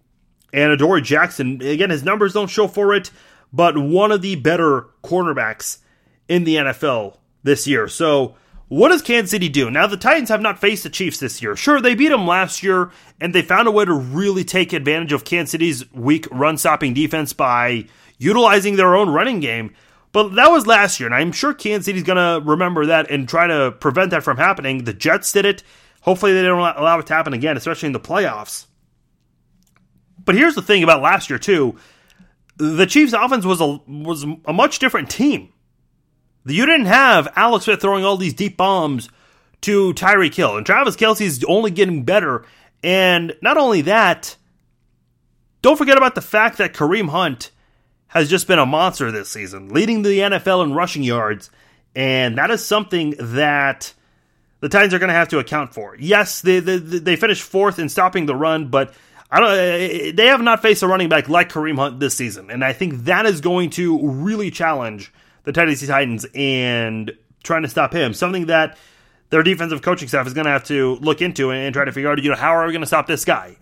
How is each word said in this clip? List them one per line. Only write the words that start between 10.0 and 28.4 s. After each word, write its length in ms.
have 120
not 160
faced 260
the 60
Chiefs 300
this 220
year. 140
Sure, 260
they 140
beat 180
'em 120
last 380
year, 280
and 160
they 60
found 260
a 40
way 120
to 100
really 520
take 260
advantage 400
of 140
Kansas 260
City's 400
weak 400
run-stopping 640
defense 400
by 520
utilizing 600
their 180
own 140
running 320
game. 340
But 240
that 140
was 160
last 340
year, 80
and 60
I'm 200
sure 200
Kansas 320
City's 180
gonna 400
remember 440
that 240
and 160
try 200
to 240
prevent 400
that 120
from 140
happening. 480
The 80
Jets 400
did 120
it. 160
Hopefully 320
they 80
don't 180
allow 220
it 80
to 60
happen 200
again, 240
especially 300
in 60
the 60
playoffs. 680